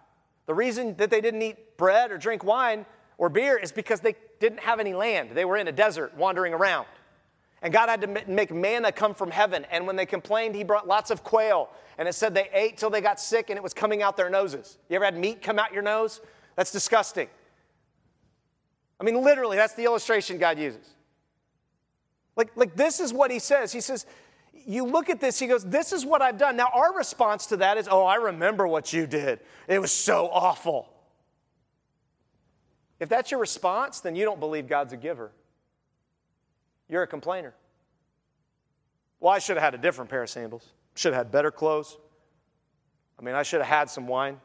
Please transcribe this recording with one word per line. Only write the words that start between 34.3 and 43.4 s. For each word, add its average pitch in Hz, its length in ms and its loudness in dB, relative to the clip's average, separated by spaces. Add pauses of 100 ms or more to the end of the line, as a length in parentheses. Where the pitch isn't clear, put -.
believe 156 280 -6
God's 143 260 -2
a 127 40 -14
giver. 120 340 -10 (1600)
You're 170 140 -2
a 170 60 -2
complainer. 160 480 -8 (1600)
"Well, 175 140 4
I 202 60 2
should 185 180 -2
have 151 60 0
had 147 100 4
a 123 60 -10
different 127 320 -2
pair 131 100 -2
of 117 80 -6
sandals. 117 440 -12 (200)
Should 165 200 0
have 127 120 0
had 110 60 -16
better 147 180 2
clothes. 151 480 -2 (1200)
I 123 60 -20
mean, 123 100 -8
I 143 100 0